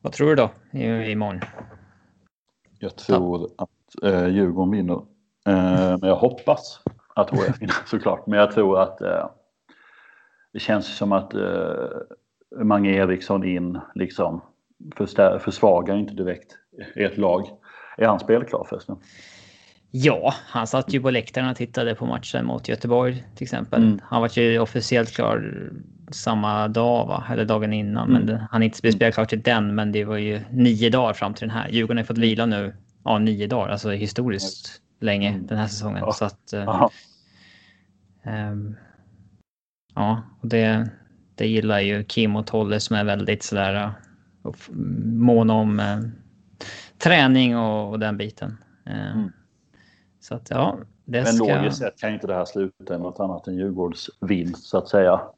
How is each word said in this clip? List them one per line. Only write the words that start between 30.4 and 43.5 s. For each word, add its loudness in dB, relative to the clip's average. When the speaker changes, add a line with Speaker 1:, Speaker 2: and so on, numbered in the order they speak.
Speaker 1:
nio 4
dagar 4
fram -4
till -8
den -6
här. -6
Djurgården 0
har -2
fått -4
Speaker 2:
Mm. 4
Speaker 1:
vila 2
nu, -2
ja, 2
nio 0
dagar, -2
alltså -4
historiskt -4
Speaker 2:
Mm. -6
Speaker 1:
länge 0
Speaker 2:
Mm. -4
Speaker 1:
den -4
här -2
säsongen. -8
Speaker 2:
Ja. 0
Speaker 1:
Så -2
att, -10
eh, -6
Speaker 2:
Ja. 2
Speaker 1:
ehm, -6
ja, 0
och -8
det, 2
det -2
gillar 2
ju 0
Kim 0
och -4
Tolle, 0
som -2
är 0
väldigt -2
sådär, -2